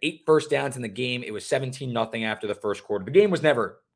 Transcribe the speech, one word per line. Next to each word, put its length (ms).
eight 240
first 240
downs 260
in 60
the 60
game. 340
It 100
was 140
seventeen 460
nothing 320
after 220
the 80
first 300
quarter. 200
The 60
game 200
was 120
never 400